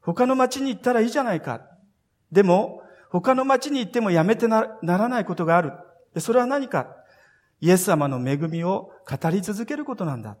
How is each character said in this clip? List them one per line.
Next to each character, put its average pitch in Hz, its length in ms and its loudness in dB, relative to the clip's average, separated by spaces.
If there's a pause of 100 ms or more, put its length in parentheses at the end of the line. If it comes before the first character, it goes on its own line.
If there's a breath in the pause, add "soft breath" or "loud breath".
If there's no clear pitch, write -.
他 170 240 0
の 262 100 2
町 254 260 0
に 269 80 -2
行 240 100 -6
っ - 20 -20
た 247 120 0
ら 226 80 2
い 226 60 2
い - 40 -2
じ 294 80 0
ゃ 269 40 0
な 214 120 -2
い 156 60 -4
か。 117 260 -10 (640)
で 180 100 6
も、 190 400 2 (280 loud breath)
他 185 260 2
の 262 100 0
町 269 260 2
に 277 80 0
行 202 100 -4
っ - 20 -16
て 240 100 0
も 208 80 0
や 165 140 4
め 214 120 4
て 233 120 0
な-、 220 340 0
な 175 160 0
ら 226 120 0
な 247 100 -2
い 196 60 -4
こ 220 100 -6
と 170 100 -4
が 165 120 4
あ 180 40 4
る。 147 120 -4 (400)
で、 - 60 -4
そ 226 140 -2
れ 247 60 6
は 247 60 2
何 269 220 -2
か。 - 280 -4 (640 soft breath)
イ 156 100 2
エ 185 80 6
ス 185 80 0
様 151 220 2
の 135 100 -2
恵 131 200 -2
み 165 260 -4
を 185 280 -4 (180 loud breath)
語 165 200 -2
り 190 120 0
続 214 240 -6
け 294 100 -8
る 294 80 -8
こ 262 120 -8
と 202 100 -6
な 143 100 -4
ん 113 60 -10
だ。 107 180 -14